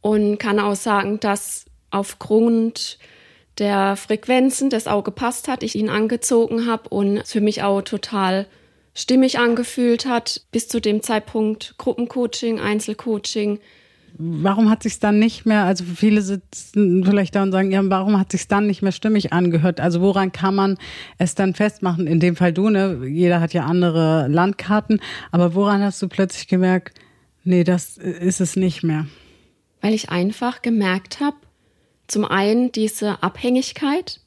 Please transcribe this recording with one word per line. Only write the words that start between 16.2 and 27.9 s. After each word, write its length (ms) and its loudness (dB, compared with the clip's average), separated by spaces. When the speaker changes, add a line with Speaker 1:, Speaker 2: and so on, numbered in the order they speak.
Speaker 2:
sitzen 840 0
vielleicht 320 2
da 80 2
und 80 0
sagen, 180 2
ja, 140 2
warum 340 2
hat 140 0
sich's 160 -4
dann 180 2
nicht 160 -2
mehr 100 2
stimmig 400 0
angehört? 480 2
Also 200 0
woran 320 2
kann 220 -2
man 240 2
es 180 0
dann 180 0
festmachen? 540 -2
In 100 2
dem 180 2
Fall 160 2
du, 180 0
ne? 360 0
Jeder 340 2
hat 120 -2
ja 140 -2
andere 600 2
Landkarten. 720 0
Aber 240 2
woran 280 2
hast 200 -2
du 60 -4
plötzlich 400 -4
gemerkt, 500 0
nee, 180 4
das 360 0